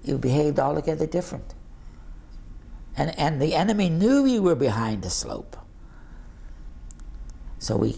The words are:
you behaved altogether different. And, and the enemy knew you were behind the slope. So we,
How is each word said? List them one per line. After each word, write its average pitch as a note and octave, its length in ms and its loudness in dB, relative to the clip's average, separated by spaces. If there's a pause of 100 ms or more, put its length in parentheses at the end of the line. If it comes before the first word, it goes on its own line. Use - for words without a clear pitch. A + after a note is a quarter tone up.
you C#3 160 0
behaved D3 400 4
altogether D3+ 480 2
different. - 480 -4 (1400)
And, D3+ 220 0
and D3+ 240 2
the D#3 140 4
enemy G3 340 4
knew A3 360 6
you A#3+ 180 4
were F3 120 6
behind A2+ 460 2
the F#2 80 -4
slope. - 480 -6 (2000)
So - 160 -2
we, A2 220 2